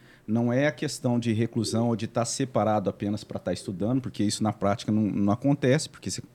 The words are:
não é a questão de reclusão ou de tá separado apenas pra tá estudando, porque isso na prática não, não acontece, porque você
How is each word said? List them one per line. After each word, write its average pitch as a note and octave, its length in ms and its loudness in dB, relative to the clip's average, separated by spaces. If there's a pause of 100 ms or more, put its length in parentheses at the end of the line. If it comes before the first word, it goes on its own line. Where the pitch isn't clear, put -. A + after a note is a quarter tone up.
(280)
não A#2+ 240 0
é C#3 160 2
a D3 40 0
questão B2+ 460 -2
de A2+ 140 0
reclusão A2+ 560 0
ou A#2 80 2
de A2 100 -6
tá A#2 180 0
separado G#2+ 640 0
apenas G#2 360 -4
pra - 160 -10
tá F#2 120 -4
estudando, G#2 480 -2
porque B2 220 -4
isso G#2+ 220 0
na G#2+ 80 2
prática G2+ 400 0
não, A2 100 2
não G2+ 300 2
acontece, C#3 560 2
porque - 200 -10
você - 140 -8 (120)